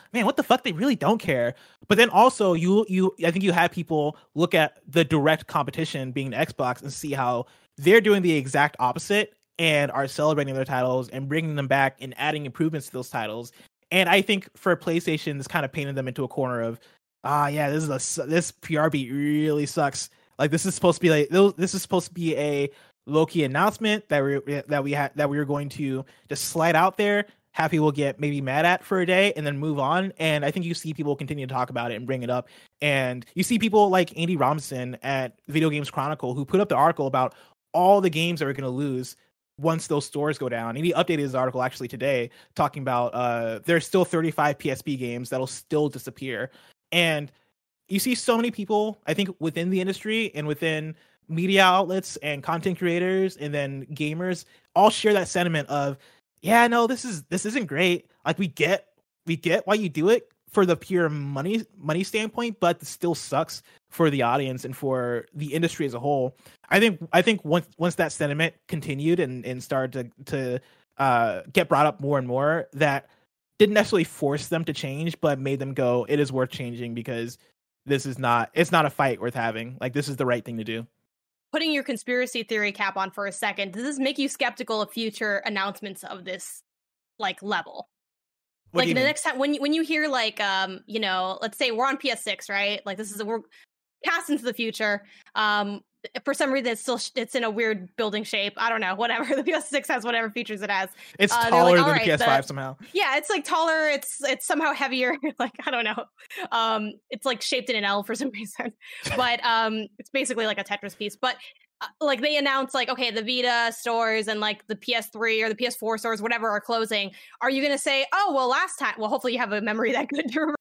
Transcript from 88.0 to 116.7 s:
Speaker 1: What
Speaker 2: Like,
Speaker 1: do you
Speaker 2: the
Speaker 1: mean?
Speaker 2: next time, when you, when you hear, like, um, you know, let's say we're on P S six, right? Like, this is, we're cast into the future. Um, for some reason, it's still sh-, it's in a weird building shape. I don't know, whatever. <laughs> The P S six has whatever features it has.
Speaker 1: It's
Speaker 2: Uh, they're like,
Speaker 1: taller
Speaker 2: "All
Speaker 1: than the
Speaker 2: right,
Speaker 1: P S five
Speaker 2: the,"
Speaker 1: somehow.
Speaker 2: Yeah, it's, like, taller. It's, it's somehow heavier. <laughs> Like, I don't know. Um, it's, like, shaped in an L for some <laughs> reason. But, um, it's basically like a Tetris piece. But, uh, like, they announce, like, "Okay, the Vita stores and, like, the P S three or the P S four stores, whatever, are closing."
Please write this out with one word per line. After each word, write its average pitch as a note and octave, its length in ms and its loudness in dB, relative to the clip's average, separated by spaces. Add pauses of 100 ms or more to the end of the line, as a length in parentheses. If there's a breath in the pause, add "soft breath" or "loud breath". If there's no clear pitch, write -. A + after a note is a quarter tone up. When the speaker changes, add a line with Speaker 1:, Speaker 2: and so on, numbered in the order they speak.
Speaker 1:
What E3+ 80 2
Speaker 2:
Like, B3+ 60 4
Speaker 1:
do - 20 2
you - 60 2
Speaker 2:
the - 80 2
Speaker 1:
mean? - 40 4
Speaker 2:
next - 160 -2
time, C#4 160 -2
when C#4+ 160 0
you, C#4 60 -4
when C#4+ 120 0
you D#4+ 100 2
hear, D4+ 260 0
like, A3+ 320 -2
um, F#3+ 460 -2
you A3 120 -6
know, F#3+ 420 -2
let's A3 160 -6
say C4 140 0
we're A#3 160 0
on C4+ 100 0
P C#4 140 -4
S A3 140 -6
six, F#3+ 240 -6
right? G3+ 360 -4
Like, G3 120 -6
this G#3 180 -8
is, G#3 80 -6
we're A3 200 -6 (640 soft breath)
cast E4+ 260 -2
into C4 140 -2
the B3 100 -2
future. G#3+ 500 -2 (320 soft breath)
Um, G#3 460 0 (440)
for C#4 80 0
some C4+ 180 0
reason, B3 200 0
it's A3 100 -8
still B3 160 -2
sh-, - 160 -8
it's A3+ 200 -4
in A#3+ 100 -2
a A3 60 -2
weird G#3+ 460 -2
building G#3+ 280 -2
shape. G3+ 340 -2
I A3+ 100 0
don't A3 140 0
know, F#3 120 0
whatever. A#3 300 0
<laughs> C4 120 0
The C#4 60 0
P E4+ 120 -2
S D#4 160 -4
six C#4+ 180 -2
has B3 160 -2
whatever A3+ 240 -2
features G#3+ 320 -8
it G3+ 100 -4
has. F#3+ 200 -2 (280 loud breath)
Speaker 1:
It's G3+ 140 4
Speaker 2:
Uh, A#3 120 4
they're A#3 60 2
like, - 0 -
Speaker 1:
taller E3+ 200 8
Speaker 2:
"All F3+ 60 10
Speaker 1:
than E3+ 100 8
the - 60 6
Speaker 2:
right, - 120 2
Speaker 1:
P - 60 4
S D3+ 120 4
five C#3 220 6
Speaker 2:
the," - 40 -12
Speaker 1:
somehow. C3+ 280 -6 (160)
Speaker 2:
Yeah, D#4+ 240 2
it's, D4+ 140 -2
like, F#4+ 140 -2
taller. D#4+ 440 2
It's, - 340 -4
it's C4 240 -2
somehow D#4 280 0
heavier. C4 400 0 (120)
<laughs> - 120 -6
Like, B3+ 160 -4 (120)
I D4+ 40 -2
don't A#3+ 140 0
know. A3 200 -4 (480 loud breath)
Um, A3 400 0 (160)
it's, - 160 -10
like, B3+ 160 -2
shaped B3+ 300 -4
in A3+ 60 -2
an G#3 80 -2
L G3+ 180 0
for A#3 120 -8
some C#4 160 -4
<laughs> G#3 40 -10
reason. A3+ 380 -10 (440 loud breath)
But, A#3+ 280 0
um, A3+ 420 0 (120)
it's - 120 -20
basically A#3+ 360 -2
like G3+ 120 -2
a G3 60 -4
Tetris G3+ 340 -8
piece. G#3 180 -8
But, B3 200 -2 (440 loud breath)
uh, - 60 -8 (160)
like, C4+ 180 2
they D4 160 0
announce, C4+ 380 0
like, B3+ 160 0
"Okay, B3 200 -2
the A3 120 -4
Vita A#3+ 500 0
stores A3+ 560 -2
and, G#3+ 120 -4
like, G#3 260 -4
the G#3+ 100 -6
P A#3+ 180 -4
S A3+ 140 -2
three A3 340 -2
or A3 60 0
the G#3+ 60 -2
P A#3 120 -6
S A#3 80 -6
four A3 220 -4
stores, A3 240 -4
whatever, A3+ 300 -2
are G#3 100 -2
closing." G#3+ 520 -2 (280 loud breath)